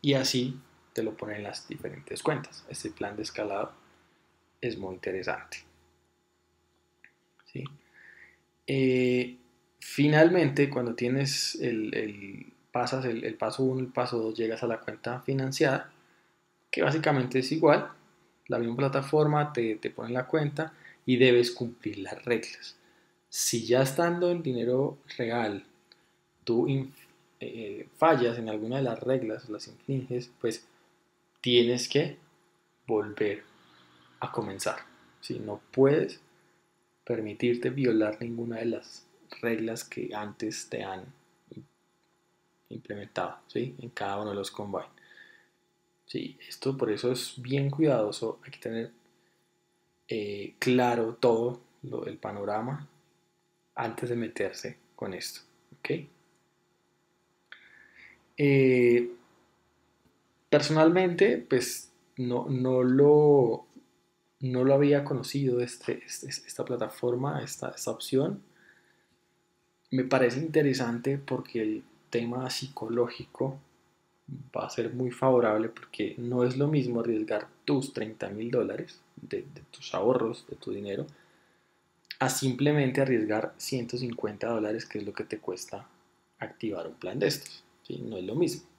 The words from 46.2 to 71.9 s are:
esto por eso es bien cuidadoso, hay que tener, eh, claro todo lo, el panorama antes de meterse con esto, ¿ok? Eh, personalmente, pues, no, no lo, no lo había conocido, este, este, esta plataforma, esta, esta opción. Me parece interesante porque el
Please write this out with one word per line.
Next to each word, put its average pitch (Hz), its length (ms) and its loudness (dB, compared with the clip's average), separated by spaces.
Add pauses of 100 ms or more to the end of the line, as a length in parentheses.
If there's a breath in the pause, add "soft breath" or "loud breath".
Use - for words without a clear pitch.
esto 135 300 -6
por 113 140 0
eso 123 200 0
es 123 300 -6
bien 139 300 -2
cuidadoso, 117 720 0
hay - 80 -18
que - 80 -18
tener, 113 320 -6 (1200)
eh, 104 500 -6
claro 120 560 2
todo 120 460 2 (220)
lo, - 220 -8
el - 120 -10
panorama 104 680 -6 (840)
antes 120 360 -6
de 120 60 -2
meterse - 640 -6 (180)
con 98 180 -8
esto, - 280 -12 (380)
¿ok? - 100 -12 (2500 loud breath)
Eh, 127 760 6 (1400)
personalmente, 170 880 6 (120)
pues, - 440 -2 (240)
no, 123 320 -2
no 127 340 2
lo, 143 840 8 (760)
no 127 240 0
lo 139 80 8
había 143 320 6
conocido, 127 560 0
este, - 440 -6
este, - 220 -12
esta - 380 -8
plataforma, 123 760 -2
esta, - 280 -8
esta - 220 -6
opción. 151 520 0 (1500 soft breath)
Me 131 120 0
parece 127 360 2
interesante 135 800 0
porque 127 440 -6
el 107 220 -4 (260)